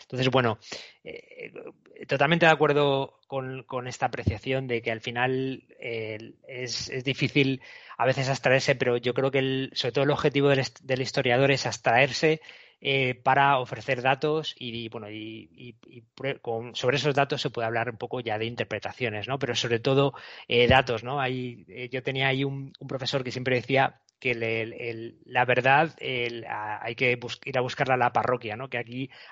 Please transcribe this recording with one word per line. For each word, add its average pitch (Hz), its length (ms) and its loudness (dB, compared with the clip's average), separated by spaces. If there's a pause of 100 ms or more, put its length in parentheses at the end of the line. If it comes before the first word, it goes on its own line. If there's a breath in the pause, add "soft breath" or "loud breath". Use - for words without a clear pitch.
Entonces, 127 260 -2
bueno, 123 300 4 (440 loud breath)
eh, - 500 -16 (560)
totalmente 156 380 4
de 160 60 10
acuerdo 143 720 2
con, 131 380 -8
con 123 220 -8
esta 123 200 -4
apreciación 120 600 -2
de 117 160 -2
que 117 80 -4
al 113 100 -4
final, 131 640 -2 (140)
eh, 113 540 -8 (160)
es, 127 420 -8
es 131 140 -6
difícil 135 560 2 (380 loud breath)
a 120 80 0
veces 131 220 0
abstraerse, 131 460 4
pero 123 220 2
yo 123 180 -2
creo 135 160 2
que 135 80 0
el, 131 360 -2
sobre 123 180 -4
todo 139 120 2
el 143 60 4
objetivo 143 380 4
del 139 120 6
est-, - 200 -4
del 131 220 -2
historiador 127 480 4
es 135 160 0
abstraerse, 131 720 2 (400 loud breath)
eh, 135 340 0
para 135 460 4
ofrecer 123 420 -4
datos 147 560 0
y, 117 260 -8
y, 113 40 -8
bueno, 110 220 -12
y, 110 420 -12
y, 120 240 -18 (100)
y 120 160 -20 (140)
prue-, 135 240 -6
con, 117 340 -6
sobre 127 220 2
esos 139 180 2
datos 139 260 2
se 135 100 -2
puede 117 160 -4
hablar 113 240 -2
un 110 60 -8
poco 127 240 -6
ya 113 180 -2
de 113 80 -4
interpretaciones, 110 840 -6
¿no? 135 100 -2
Pero 120 160 -2
sobre 117 240 0
todo, 135 360 2 (340 loud breath)
eh, 120 180 4
datos, 127 380 4
¿no? 139 160 -4
Hay, 127 480 -6
eh, 120 220 -12
yo 127 120 -6
tenía 135 260 -2
ahí 135 160 0
un, 139 340 -6
un 135 100 -14
profesor 131 360 -4
que 123 60 -6
siempre 127 260 0
decía 131 440 2 (200)
que 127 120 -2
el, 117 100 -6
el, 113 320 -2
el, 117 520 -10
la 123 180 2
verdad, 131 540 4
el, 120 480 -6
a, 107 380 -8
hay 117 100 -6
que 123 220 2
bus-, 120 280 -10
ir 131 140 -6
a 123 40 2
buscarla 131 320 0
a 123 40 4
la 123 140 2
parroquia, 117 440 0
¿no? 131 120 -10
Que 123 100 -6
aquí, 120 320 -8 (220 loud breath)